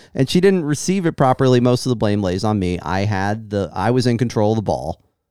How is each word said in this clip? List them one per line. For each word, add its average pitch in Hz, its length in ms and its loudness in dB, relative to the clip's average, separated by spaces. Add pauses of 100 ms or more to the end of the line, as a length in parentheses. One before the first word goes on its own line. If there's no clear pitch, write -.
(140)
and 131 140 0
she 180 120 2
didn't 185 240 4
receive 165 420 -2
it 156 100 -2
properly. 127 440 4
Most 123 260 2
of 127 40 0
the 120 60 -2
blame 104 240 0
lays 95 220 -2
on 107 160 0
me. 90 220 -2
I 92 200 -4
had 104 500 -2
the, 101 220 -4
I 101 200 -2
was 123 160 2
in 117 100 2
control 110 340 0
of 110 40 -2
the 113 60 -2
ball, 76 380 -4 (300)